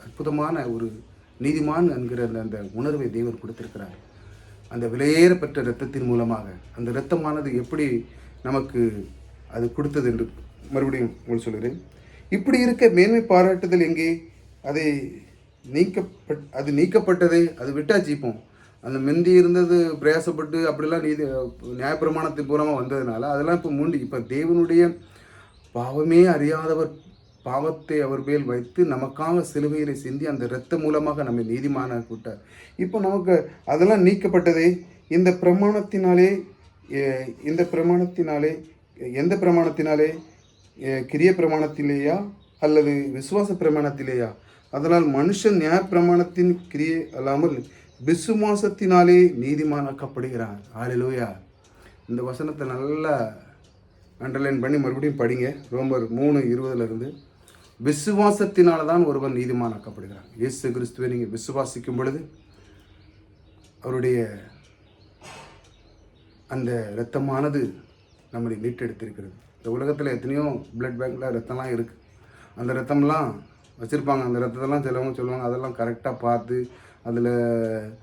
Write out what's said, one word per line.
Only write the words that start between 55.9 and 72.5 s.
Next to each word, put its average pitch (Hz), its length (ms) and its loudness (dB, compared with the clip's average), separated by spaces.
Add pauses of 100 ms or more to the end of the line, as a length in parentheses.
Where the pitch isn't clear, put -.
மூணு 143 300 2
இருபதுல 123 440 -2
இருந்து, 113 300 -6 (680)
விசுவாசத்தினால 180 1040 4
தான் 170 200 4
ஒருவன் 135 280 -2
நீதிமானாக்கப்படுகிறான். 110 1040 -6
இயேசு 131 340 -4
கிறிஸ்துவை 123 380 -6
நீங்க 113 280 -6
விசுவாசிக்கும் 127 600 -8
பொழுது 131 320 -6 (1500)
அவருடைய 123 580 -2 (2000)
அந்த 117 480 -4
இரத்தமானது 135 800 -2 (600)
நம்மளை 117 240 -6
மீட்டெடுத்திருக்கிறது. 110 760 -10 (320)
இந்த 127 220 -4
உலகத்துல 143 260 -2
எத்தனையோ 135 300 -6 (380)
பிளட் 120 200 -8
பேங்க்ல 127 360 -6
ரத்தம்லாம் 127 380 -8
இருக்கு. 117 220 -6 (600)